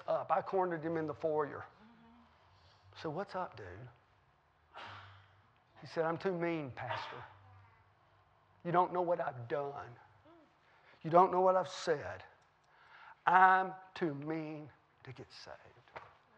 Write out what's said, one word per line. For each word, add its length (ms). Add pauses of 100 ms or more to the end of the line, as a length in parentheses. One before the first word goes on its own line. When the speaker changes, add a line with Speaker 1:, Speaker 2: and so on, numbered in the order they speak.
Speaker 1:
up?" 240
I 100
cornered 400
him 160
in 80
the 80
foyer. 540
Speaker 2:
Mm-hmm. 1300
Speaker 1:
So, 100
"What's 240
up, 200
dude?" 120 (2250)
He 60
said, 180
"I'm 120
too 160
mean, 380
Pastor. 520 (1400)
You 60
don't 200
know 100
what 200
I've 260
done. 480 (1080)
You 80
don't 200
know 100
what 140
I've 140
said. 540 (1040)
I'm 440 (220)
too 220
mean 520 (360)
to 100
get 180
saved." 720 (360)